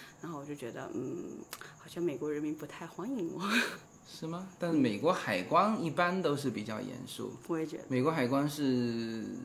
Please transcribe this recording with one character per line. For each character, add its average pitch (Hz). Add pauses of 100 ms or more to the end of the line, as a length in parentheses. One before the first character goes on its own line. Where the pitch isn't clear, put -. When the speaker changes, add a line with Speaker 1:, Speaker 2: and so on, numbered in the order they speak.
(220)
Speaker 1:
然 165
后 151
我 139
就 147
觉 120
得， 135
嗯， - (400)
好 -
像 -
美 160
国 151
人 147
民 151
不 151
太 -
欢 170
迎 208
我。 165 (340)
<laughs> -
Speaker 2:
是 -
吗？ 175 (120)
但 170
美 120
国 151
海 95
关 185
一 165
般 180
都 147
是 139
比 107
较 107
严 98 (100)
肃。 107 (140)
Speaker 1:
我 165
也 160
觉 156
得。 -
Speaker 2:
美 127
国 151
海 156
关 139
是 120 (180)